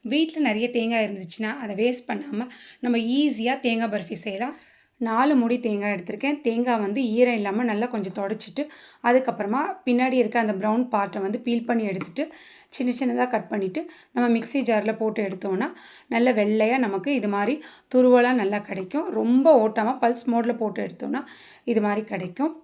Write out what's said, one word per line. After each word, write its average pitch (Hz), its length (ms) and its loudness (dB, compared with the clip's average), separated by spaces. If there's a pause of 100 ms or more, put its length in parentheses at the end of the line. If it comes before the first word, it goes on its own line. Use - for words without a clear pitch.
வீட்ல 320 400 -2
நிறைய 233 300 0
தேங்காய் 226 360 0
இருந்துச்சுன்னா 196 440 -6 (120)
அதை 208 200 -8
வேஸ்ட் 247 280 0
பண்ணாம 220 360 -6 (340)
நம்ம 240 180 2
ஈஸியா 247 640 0
தேங்காய் 226 280 0
பர்ஃபி 208 240 -6
செய்யலாம். 214 420 -6 (420)
நாலு 247 380 2
மூடி 240 260 2
தேங்காய் 208 340 -2
எடுத்திருக்கேன். 220 460 -4
தேங்காய் 240 380 0
வந்து 208 320 -2
ஈரம் 240 240 4
இல்லாம 208 280 -2
நல்லா 220 240 -2
கொஞ்சம் 208 260 -6
தொடச்சிட்டு, 214 540 -6 (380)
அதுக்கப்புறமா 247 580 2 (220)
பின்னாடி 247 280 2
இருக்க 240 280 2
அந்த 214 120 0
ப்ரவுன் 214 400 0
பார்ட்டை 202 280 -2
வந்து 196 180 -4
பீல் 233 280 -2
பண்ணி 233 180 0
எடுத்துட்டு, 196 480 -6 (360)
சின்ன 247 300 -2
சின்னதா 247 320 0
கட் 226 180 -2
பண்ணிட்டு, 208 420 -4 (220)
நம்ம 240 260 2
மிக்ஸி 240 320 -2
ஜார்ல 214 260 2
போட்டு 220 260 -2
எடுத்தோம்னா, 196 500 -4 (360)
நல்ல 240 240 2
வெள்ளையா 214 460 2
நமக்கு 226 360 0
இது 208 140 0
மாதிரி 202 340 -2 (320)
துருவலா 247 380 8
நல்லா 208 260 0
கிடைக்கும். 202 520 -6
ரொம்ப 240 580 6
ஓட்டாம 220 340 0
பல்ஸ் 240 240 0
மோட்ல 233 300 0
போட்டு 214 300 -4
எடுத்தோம்னா, 170 380 -6 (400)
இது 226 160 2
மாதிரி 208 240 0
கிடைக்கும். 208 600 -4